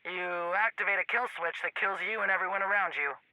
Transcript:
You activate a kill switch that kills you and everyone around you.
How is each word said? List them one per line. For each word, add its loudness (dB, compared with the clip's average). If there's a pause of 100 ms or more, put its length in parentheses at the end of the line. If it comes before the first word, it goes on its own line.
You -4
activate 2
a 2
kill 0 (100)
switch -4
that -2
kills 0 (100)
you -2
and 2
everyone 2
around 2
you. 0 (200)